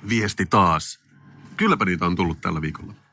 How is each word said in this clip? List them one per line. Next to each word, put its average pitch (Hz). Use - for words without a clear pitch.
viesti 101
taas. 87
Kylläpä 175
niitä 90
on 87
tullut 85
tällä 82
viikolla. -